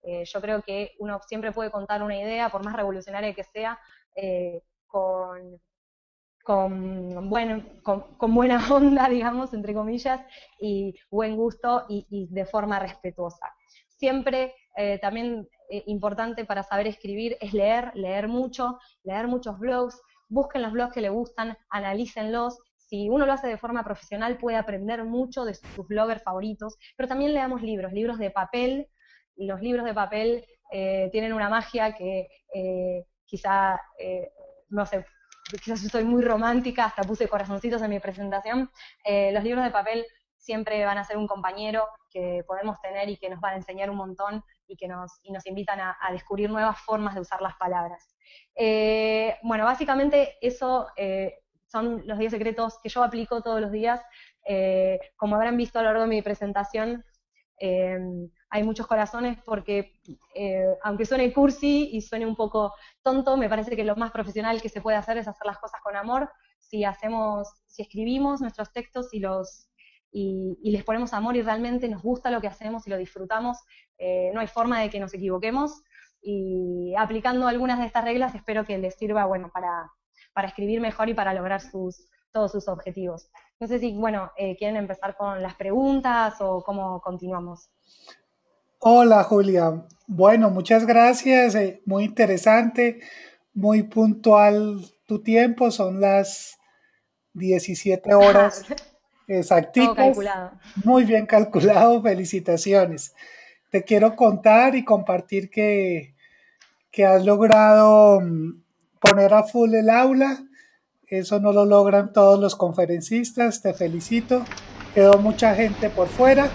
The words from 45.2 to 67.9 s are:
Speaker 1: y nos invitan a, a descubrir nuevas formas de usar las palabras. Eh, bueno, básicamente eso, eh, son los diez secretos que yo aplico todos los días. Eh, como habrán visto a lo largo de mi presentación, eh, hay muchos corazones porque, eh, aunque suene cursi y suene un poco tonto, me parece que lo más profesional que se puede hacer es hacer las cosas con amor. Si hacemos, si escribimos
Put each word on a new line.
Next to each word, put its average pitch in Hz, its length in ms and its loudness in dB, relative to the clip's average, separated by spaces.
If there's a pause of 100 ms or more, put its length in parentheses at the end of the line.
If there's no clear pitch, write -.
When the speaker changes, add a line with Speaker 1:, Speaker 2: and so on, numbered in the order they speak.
Speaker 1:
y 202 80 -20
nos 190 160 -14
invitan 196 340 -8
a, 185 200 -8
a 185 120 -6
descubrir 202 380 -6
nuevas 214 300 -4
formas 214 340 -6
de 190 60 -10
usar 185 220 -10
las 190 140 -8
palabras. 175 600 -8 (380)
Eh, 220 880 0
bueno, 220 220 -2
básicamente 277 760 0
eso, 247 560 -4
eh, 190 440 -6 (260)
son 233 400 -6
los 208 120 -8
diez 220 140 -4
secretos 226 500 -6
que 226 60 -12
yo 247 160 0
aplico 233 380 -6
todos 226 180 -4
los 208 100 -6
días. 233 300 -4 (460)
Eh, 571 520 0 (180)
como 208 200 -2
habrán 233 200 0
visto 233 220 -4
a 226 40 -2
lo 220 60 0
largo 220 140 0
de 226 60 -2
mi 214 140 -2
presentación, 208 840 -6 (560)
eh, 185 380 -2 (520)
hay 214 120 -4
muchos 220 240 -6
corazones 233 580 -4
porque, 202 560 -6 (340)
eh, 190 480 -2
aunque 208 220 -4
suene 247 280 0
cursi 285 600 0
y 220 80 -8
suene 226 240 -10
un 220 120 -6
poco 214 380 -4 (280)
tonto, 262 340 0
me 233 120 0
parece 220 280 -4
que 214 80 -4
lo 208 120 -2
más 226 140 -6
profesional 220 520 -6
que 220 60 -10
se 208 120 -12
puede 220 160 -2
hacer 214 220 -6
es 214 100 -8
hacer 208 180 -12
las 196 120 -8
cosas 220 240 -16
con 202 140 -8
amor. 247 340 -4 (280)
Si 208 260 -8
hacemos, 208 640 -6 (180)
si - 160 -18
escribimos 262 580 -4